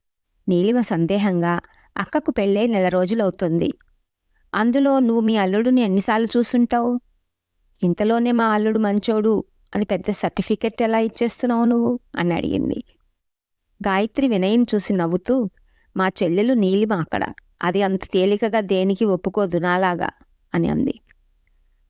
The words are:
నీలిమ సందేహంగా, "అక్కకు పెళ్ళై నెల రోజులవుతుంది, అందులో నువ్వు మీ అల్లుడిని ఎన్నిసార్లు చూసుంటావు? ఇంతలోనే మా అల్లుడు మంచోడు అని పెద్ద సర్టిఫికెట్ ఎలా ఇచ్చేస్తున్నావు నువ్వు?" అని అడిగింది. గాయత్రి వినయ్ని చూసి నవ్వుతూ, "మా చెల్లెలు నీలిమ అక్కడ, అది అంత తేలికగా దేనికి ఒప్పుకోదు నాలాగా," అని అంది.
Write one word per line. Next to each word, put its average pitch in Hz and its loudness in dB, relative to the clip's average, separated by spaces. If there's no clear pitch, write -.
నీలిమ 196 2
సందేహంగా, 175 0
"అక్కకు 294 -4
పెళ్ళై 202 0
నెల 196 2
రోజులవుతుంది, 185 0
అందులో 269 2
నువ్వు 233 2
మీ 220 2
అల్లుడిని 214 2
ఎన్నిసార్లు 214 0
చూసుంటావు? 240 0
ఇంతలోనే 226 0
మా 233 2
అల్లుడు 220 2
మంచోడు 214 0
అని 202 0
పెద్ద 190 -4
సర్టిఫికెట్ 214 -4
ఎలా 220 0
ఇచ్చేస్తున్నావు 233 -2
నువ్వు?" 240 2
అని 175 0
అడిగింది. - -4
గాయత్రి 208 0
వినయ్ని 214 2
చూసి 208 0
నవ్వుతూ, 185 0
"మా 190 0
చెల్లెలు 196 0
నీలిమ 208 2
అక్కడ, 156 -2
అది 180 0
అంత 190 -2
తేలికగా 208 0
దేనికి 190 0
ఒప్పుకోదు 185 0
నాలాగా," 180 -2
అని 170 0
అంది. - -2